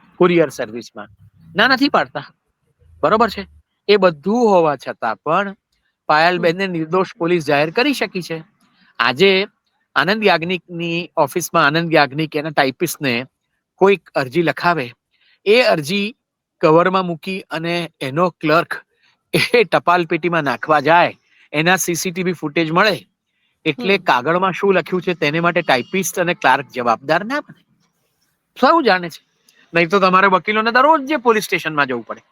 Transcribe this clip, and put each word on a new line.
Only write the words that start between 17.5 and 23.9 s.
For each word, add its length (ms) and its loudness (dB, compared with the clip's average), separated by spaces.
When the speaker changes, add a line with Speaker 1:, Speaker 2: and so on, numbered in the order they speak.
Speaker 1:
એનો 280 -2
ક્લર્ક 560 -2
એ 100 4
ટપાલ 420 0
પેટીમાં 380 -2
નાખવા 360 0
જાય, 380 2
એના 240 2
સી 180 -4
સી 180 -6
ટી 120 -6
વી 100 -2
ફૂટેજ 380 -4
મળે, 360 0
એટલે 300 0